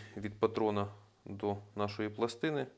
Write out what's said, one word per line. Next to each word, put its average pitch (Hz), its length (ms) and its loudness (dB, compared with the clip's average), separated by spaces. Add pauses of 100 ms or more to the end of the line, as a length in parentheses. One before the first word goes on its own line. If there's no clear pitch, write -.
(160)
від 104 240 -6
патрона 107 480 4 (360)
до 101 320 -2 (200)
нашої 104 320 -2
пластини. 127 580 0 (100)